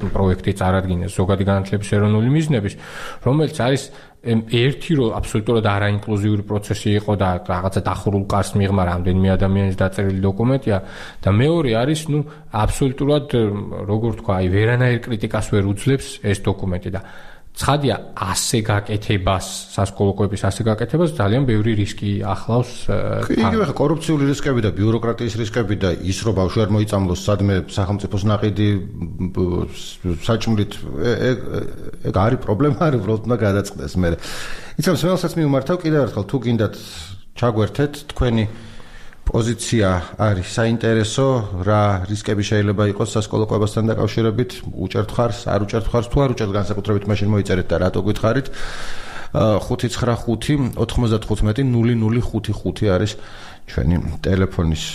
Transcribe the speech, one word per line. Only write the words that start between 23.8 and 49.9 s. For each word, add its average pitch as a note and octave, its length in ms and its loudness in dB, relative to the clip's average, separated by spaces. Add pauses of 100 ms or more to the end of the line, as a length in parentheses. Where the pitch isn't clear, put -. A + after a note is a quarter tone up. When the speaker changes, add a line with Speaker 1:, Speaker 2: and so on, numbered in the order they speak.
Speaker 2:
რისკები C3+ 320 0
და G#2 120 2
ბიუროკრატიის A2 680 0
რისკები G#2+ 380 -2
და F2 180 0
ის, F#2 260 -4
რომ G#2+ 160 0
ბავშვი F#2 240 2
არ G#2 160 2
მოიწამლოს G2 480 0
სადმე G2+ 320 2 (100)
სახელმწიფოს G2+ 580 -2
ნაყიდი, G#2 500 2
მ, F2 560 -4
ბ-, F2+ 340 0 (540)
საჭმლით, A2 540 0 (260)
ე-, A2+ 240 0
ე-, B2 180 0 (640)
ეგ A#2 120 -2
არის A#2 300 2
პრობლემა, C3+ 340 2
არის, C#3+ 220 2
უბრალოდ G#2 240 0
უნდა A#2+ 120 0
გადაწყდეს G2 580 -2
მერე. F2 220 2 (560)
იცი, D#3 180 -2
მსმენელსაც E3+ 420 0
მიმართავ C#3+ 460 0
კიდევ D#3 240 0
ერთხელ, G2+ 220 -2
თუ - 140 -2
გინდათ, A2 360 0 (560)
ჩაგვერთეთ, A#2+ 600 0 (120)
თქვენი A2+ 400 0 (760)
პოზიცია A2 680 2 (260)
არის G#2 320 0
საინტერესო, A2+ 800 2 (320)
რა G2+ 480 2
რისკები G#2 400 -2
შეიძლება G#2 400 2
იყოს G#2 240 -2
სასკოლო G#2+ 380 0
კვებასთან G#2+ 420 0
დაკავშირებით, A2 600 0 (120)
უჭერთ G2+ 480 -4
ხარს, A#2 340 0
არ G2+ 220 0
უჭერთ A2 220 -2
ხარს, A#2 180 0
თუ - 120 0
არ C#3 120 4
უჭერთ, A2 220 -2
განსაკუთრებით G2+ 520 0
მაშინ G#2 240 0
მოიწერეთ F#2+ 380 2
და E2+ 100 0
რატო F2+ 260 2
გვითხარით. A2 440 0 (800)
ა, G#2+ 320 2
ხუთი B2 320 -2